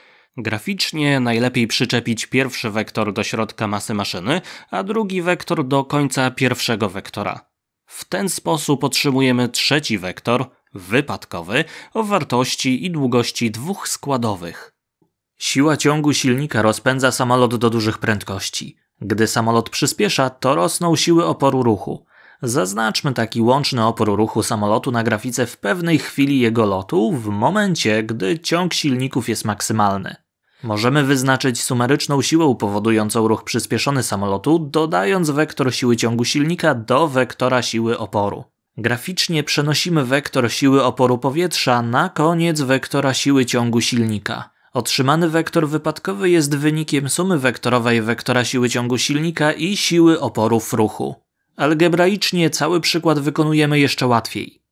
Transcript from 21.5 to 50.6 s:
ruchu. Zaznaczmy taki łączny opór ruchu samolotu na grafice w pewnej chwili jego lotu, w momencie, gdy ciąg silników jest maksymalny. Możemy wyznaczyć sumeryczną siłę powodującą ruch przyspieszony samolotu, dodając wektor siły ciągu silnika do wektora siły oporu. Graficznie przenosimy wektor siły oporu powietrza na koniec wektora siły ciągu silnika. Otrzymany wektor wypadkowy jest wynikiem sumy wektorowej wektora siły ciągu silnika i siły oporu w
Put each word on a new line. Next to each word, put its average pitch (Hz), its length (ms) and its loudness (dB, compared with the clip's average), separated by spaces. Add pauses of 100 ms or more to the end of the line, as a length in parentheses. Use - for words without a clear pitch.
ruchu. 101 420 0 (360)
Zaznaczmy 180 720 -2
taki 113 280 -2
łączny 123 440 2
opór 110 300 0
ruchu 107 280 0
samolotu 110 480 0
na 117 120 0
grafice 117 420 -2
w - 120 -8
pewnej 170 420 0
chwili 139 400 0
jego 113 260 2
lotu, 104 460 0
w 117 160 -4
momencie, 113 760 0
gdy 160 360 -2
ciąg 170 340 -2
silników 131 560 -2
jest 110 160 -4
maksymalny. 101 680 -2 (480)
Możemy 120 400 2
wyznaczyć 131 580 2
sumeryczną 135 600 0
siłę 156 380 4
powodującą 107 680 2
ruch 107 160 0
przyspieszony 123 600 -2
samolotu, 101 560 0
dodając 165 720 0
wektor 143 460 0
siły 120 220 2
ciągu 117 280 0
silnika 151 500 0
do 123 320 2
wektora 127 540 0
siły 113 360 -2
oporu. 101 460 -2 (340)
Graficznie 135 640 0
przenosimy 147 640 0
wektor 131 460 0
siły 135 320 4
oporu 123 340 2
powietrza 135 640 0
na 127 280 0
koniec 165 520 2
wektora 131 520 0
siły 135 320 2
ciągu 120 360 0
silnika. 113 680 -2 (240)
Otrzymany 139 560 2
wektor 160 400 0
wypadkowy 156 600 -2
jest 151 260 4
wynikiem 151 540 0
sumy 180 300 0
wektorowej 120 640 2
wektora 117 440 0
siły 123 240 0
ciągu 123 280 0
silnika 151 560 0
i 185 240 -4
siły 165 420 6
oporu 113 400 2
w - 140 -6